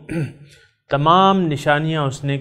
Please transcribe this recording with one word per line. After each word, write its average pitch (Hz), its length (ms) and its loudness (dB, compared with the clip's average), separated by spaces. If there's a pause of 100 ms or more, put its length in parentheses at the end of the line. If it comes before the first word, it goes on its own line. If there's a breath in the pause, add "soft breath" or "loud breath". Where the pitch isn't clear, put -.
<clears throat> - 840 -12
تمام 185 500 4
نشانیاں 151 640 0
اس - 180 -8
نے 139 160 -2